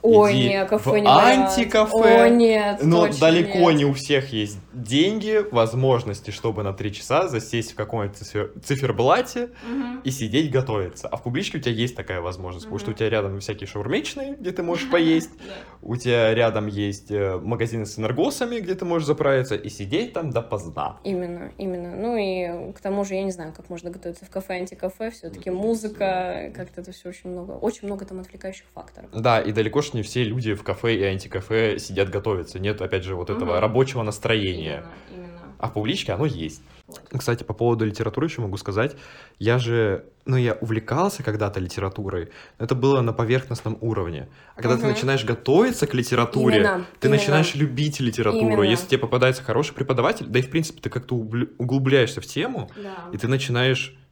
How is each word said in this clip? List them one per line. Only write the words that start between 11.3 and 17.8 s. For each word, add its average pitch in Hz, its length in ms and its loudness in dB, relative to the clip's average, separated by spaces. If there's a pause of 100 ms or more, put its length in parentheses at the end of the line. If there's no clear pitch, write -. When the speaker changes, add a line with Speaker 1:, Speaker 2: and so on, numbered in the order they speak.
Speaker 2:
у - 20 -6
тебя 123 140 -2
есть 120 220 -4
такая 92 240 -6
возможность, 90 460 -10
потому - 120 -8
что - 120 -6
у - 20 -4
Speaker 1:
Мгм. - 60 -8
Speaker 2:
тебя 110 120 0
рядом 98 300 -2
всякие 98 260 -10
шаурмичные, 269 720 -6
где 180 160 -6
ты 180 100 -6
можешь 170 280 -4
Speaker 1:
<laughs> - 20 2
Speaker 2:
поесть. 160 460 4
Speaker 1:
Да. - 160 -16 (280)
Speaker 2:
У 117 140 -6
тебя 120 360 4
рядом 110 360 2
есть, 101 420 -4
э, 98 320 0
магазины 113 440 -4